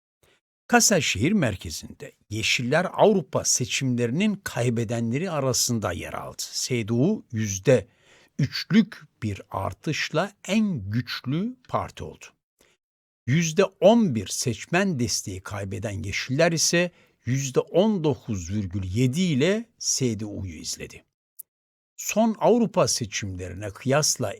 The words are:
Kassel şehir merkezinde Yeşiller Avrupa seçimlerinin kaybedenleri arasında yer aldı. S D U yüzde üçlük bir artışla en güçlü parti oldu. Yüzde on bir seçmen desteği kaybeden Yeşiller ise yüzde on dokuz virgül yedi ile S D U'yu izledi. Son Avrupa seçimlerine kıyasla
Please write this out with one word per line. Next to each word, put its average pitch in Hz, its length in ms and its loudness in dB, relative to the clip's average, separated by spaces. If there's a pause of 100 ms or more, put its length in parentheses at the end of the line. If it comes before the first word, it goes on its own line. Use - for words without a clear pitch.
(680)
Kassel 220 340 4
şehir 123 300 2
merkezinde 127 800 -2 (180)
Yeşiller 123 640 0
Avrupa 180 500 4
seçimlerinin 127 1000 0
kaybedenleri 120 880 -2
arasında 123 600 0
yer 85 220 -8
aldı. - 280 -10
S - 460 -4
D 113 60 -2
U 160 380 2
yüzde 107 560 2 (520)
üçlük - 600 2 (220)
bir 101 180 -6 (100)
artışla 151 800 -4 (160)
en 190 420 0
güçlü 139 680 -4 (120)
parti 92 360 -6
oldu. 76 220 -16 (1000)
Yüzde 160 360 2
on 196 520 6
bir 98 120 -2
seçmen 165 720 -2
desteği 101 420 -4
kaybeden 101 600 -6
Yeşiller 135 480 0
ise 170 400 2 (340)
yüzde 135 340 0
on 185 440 2
dokuz 104 480 -2
virgül 101 320 -4
yedi 123 380 0
ile 180 480 2 (100)
S 113 400 -2
D 110 60 -8
U'yu 95 300 -10
izledi. - 480 -12 (960)
Son 220 420 0
Avrupa 185 480 4
seçimlerine 95 840 -6
kıyasla 123 680 0